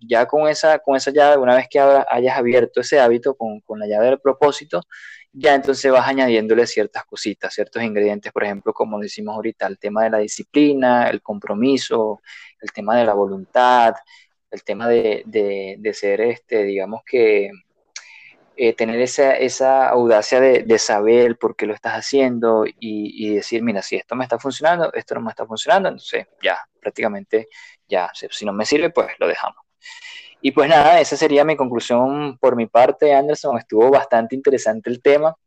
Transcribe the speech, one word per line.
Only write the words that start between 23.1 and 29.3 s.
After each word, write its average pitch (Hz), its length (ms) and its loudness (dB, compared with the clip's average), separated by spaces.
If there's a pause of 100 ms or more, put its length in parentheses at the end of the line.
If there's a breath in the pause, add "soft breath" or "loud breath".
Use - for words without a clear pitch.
decir, 113 260 -4
"Mira, 104 200 -4
si - 140 -8
esto - 200 -12
me 127 80 -6
está 123 140 -4
funcionando, 151 540 -2
esto - 220 -10
no 120 80 -8
me 113 80 -8
está 117 160 -10
funcionando", 156 420 -2
entonces - 380 -8 (160)
ya, 92 160 -2 (220)
prácticamente 110 680 -6 (400 loud breath)
ya, 90 260 -2
si, - 160 -14
si - 140 -12
no 101 80 -6
me 104 140 -6
sirve, 160 240 0
pues - 180 -2 (100)
lo 90 100 -2
dejamos. - 300 -6 (840 loud breath)